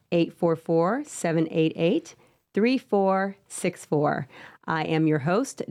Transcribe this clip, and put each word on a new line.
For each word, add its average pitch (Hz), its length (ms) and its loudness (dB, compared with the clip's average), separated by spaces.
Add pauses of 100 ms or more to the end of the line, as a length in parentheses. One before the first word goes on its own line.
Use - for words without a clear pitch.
(120)
eight 170 200 2
four 170 240 0
four, 175 480 0
seven 165 460 -2
eight 160 240 2
eight, 180 400 -2 (400)
three 240 240 2
four 196 580 0 (120)
six - 360 -6
four. 147 440 0 (360)
I 160 200 -4
am 160 240 2
your 151 100 2
host, 180 420 -2 (100)